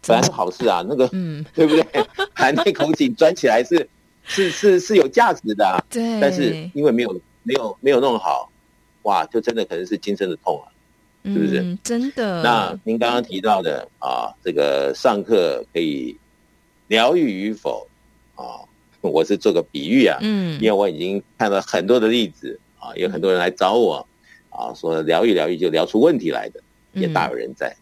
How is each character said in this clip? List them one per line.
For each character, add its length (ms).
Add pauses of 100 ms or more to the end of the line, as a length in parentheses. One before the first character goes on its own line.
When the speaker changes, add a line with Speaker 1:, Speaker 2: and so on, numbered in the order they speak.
Speaker 1:
真 140
的。 60
Speaker 2:
本 0
来 20
是 80
好 180
事 200
啊， 200
那 60
个， 180
Speaker 1:
嗯。 340
Speaker 2:
<laughs> 60
对 140
不 80
对？ 100 (300)
<laughs> 220
把 160
那 100 (100)
口 200
井 240
钻 180
起 140
来 160
是， 240 (360)
是， 260
是， 280
是 160
有 140
价 240
值 220
的 120
啊。 240
Speaker 1:
对。 300
Speaker 2:
但 120
是 420
因 100
为 80
没 100
有， 180 (220)
没 120
有， 260
没 100
有 80
弄 180
好， 320 (540)
哇， 240
就 140
真 140
的 100
可 100
能 100
是 140
今 180
生 140
的 60
痛 260
啊， 80 (540)
是 140
不 80
是？ 140
Speaker 1:
嗯， 220
真 300
的。 300
Speaker 2:
那 420
您 120
刚 140
刚 100
提 200
到 200
的 280 (100)
啊， 320 (140)
这 80
个 420
上 300
课 480
可 80
以 360 (680)
疗 300
愈 320
与 40
否 320 (520)
啊， 260 (380)
我 240
是 120
做 160
个 80 (120)
比 160
喻 180
啊， 140
Speaker 1:
嗯。 400
Speaker 2:
因 60
为 60
我 160
已 80
经 240 (160)
看 140
了 100
很 240
多 140
的 80
例 220
子 300 (200)
啊， 160
有 140
很 120
多 120
人 80
来 100
找 220
我 340 (440)
啊， 220
说 300
疗 220
愈 100
疗 140
愈 100
就 100
疗 160
出 160
问 160
题 140
来 200
的， 100 (320)
Speaker 1:
嗯。 100
Speaker 2:
也 60
大 200
有 60
人 220
在 260